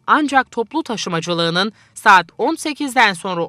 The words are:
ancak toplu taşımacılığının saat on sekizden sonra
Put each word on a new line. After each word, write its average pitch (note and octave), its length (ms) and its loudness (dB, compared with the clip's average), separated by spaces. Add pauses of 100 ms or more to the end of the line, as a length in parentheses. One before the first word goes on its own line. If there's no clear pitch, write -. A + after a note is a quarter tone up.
ancak C4+ 440 2
toplu B3 320 -6
taşımacılığının F3 920 -4 (220)
saat F#3 320 6 (120)
on C#4+ 160 -2
sekizden B3+ 580 -2
sonra E3+ 360 -6